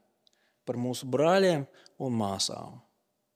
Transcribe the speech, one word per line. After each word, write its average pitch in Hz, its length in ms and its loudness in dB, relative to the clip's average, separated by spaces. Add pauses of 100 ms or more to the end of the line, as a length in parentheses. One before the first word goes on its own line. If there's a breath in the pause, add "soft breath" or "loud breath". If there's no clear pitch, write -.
(680)
par 123 120 -4
mūsu 123 280 -6
brāļiem 160 560 4 (400 soft breath)
un 127 120 -2
māsām. 98 640 -4 (560)